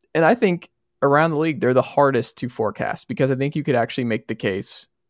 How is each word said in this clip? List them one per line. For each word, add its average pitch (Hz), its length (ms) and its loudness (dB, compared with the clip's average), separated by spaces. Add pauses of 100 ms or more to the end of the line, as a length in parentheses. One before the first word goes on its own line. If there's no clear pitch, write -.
(140)
And 165 100 2
I 190 100 6
think 180 360 0 (320)
around 147 300 4
the 147 40 -2
league, 151 240 -2
they're 127 140 2
the 123 80 4
hardest 135 560 0
to 123 100 -6
forecast, - 580 -6
because 135 240 -2
I 131 60 -2
think 139 180 -4
you 151 80 -4
could 139 140 -2
actually 117 280 -2
make 110 220 -4
the 113 80 -6
case 98 540 -6 (220)